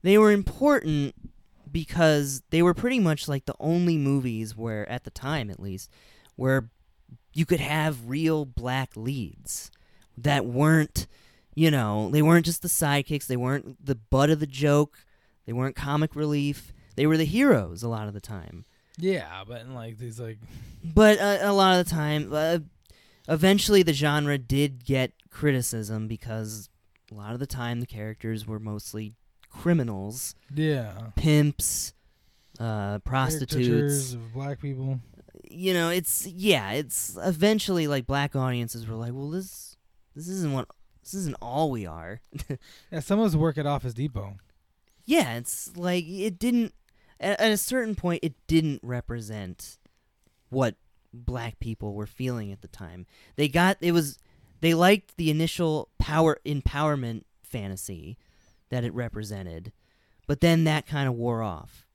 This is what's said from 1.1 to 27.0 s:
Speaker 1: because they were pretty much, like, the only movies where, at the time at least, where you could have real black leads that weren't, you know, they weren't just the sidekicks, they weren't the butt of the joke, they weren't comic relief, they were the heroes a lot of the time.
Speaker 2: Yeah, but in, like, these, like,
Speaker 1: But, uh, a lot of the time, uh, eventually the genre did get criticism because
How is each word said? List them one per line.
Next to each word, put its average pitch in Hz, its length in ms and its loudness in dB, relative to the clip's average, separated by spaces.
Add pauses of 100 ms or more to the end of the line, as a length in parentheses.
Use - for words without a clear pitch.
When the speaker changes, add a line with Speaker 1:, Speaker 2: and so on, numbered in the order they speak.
Speaker 1:
because 147 800 2
they 160 120 4
were 175 120 6
pretty 247 260 0
much, 160 280 2
like, 139 180 -4
the - 140 -6
only 170 380 2
movies 127 580 -2
where, 107 340 -6
at 123 140 -8
the - 80 -16
time 131 380 -6
at 87 100 -12
least, 95 300 -10 (460)
where 131 340 0 (640)
you 156 120 0
could 170 140 2
have 147 500 -2
real 156 360 0
black 127 500 -6
leads 113 760 -8 (480)
that 139 280 2
weren't, 151 600 2 (480)
you 156 160 4
know, 107 420 0
they 151 100 4
weren't 165 240 8
just 165 160 -4
the 185 60 -8
sidekicks, 143 600 0
they 127 100 -2
weren't 127 480 -4
the 135 100 0
butt 135 340 2
of 156 100 4
the 151 80 -2
joke, 143 580 2 (400)
they 113 80 -8
weren't 127 220 -4
comic 151 400 -2
relief, 147 580 -4 (220)
they 139 100 2
were 160 120 4
the 160 80 2
heroes 143 580 2
a 117 60 -4
lot 107 180 -6
of 101 60 -10
the 101 80 -10
time. 85 440 -14 (320)
Speaker 2:
Yeah, 101 500 -4
but 117 140 -14
in, 131 140 -14
like, 113 240 -12
these, 117 200 -12
like, 113 200 -10 (440)
Speaker 1:
But, 208 360 8
uh, 202 220 2
a 202 120 2
lot 190 260 8
of 175 60 2
the - 60 -6
time, 151 420 0
uh, 160 260 2 (680)
eventually 190 560 6
the 160 100 4
genre 147 460 2
did 135 460 0
get 131 280 0 (160)
criticism 113 800 -2
because 110 600 -8 (440)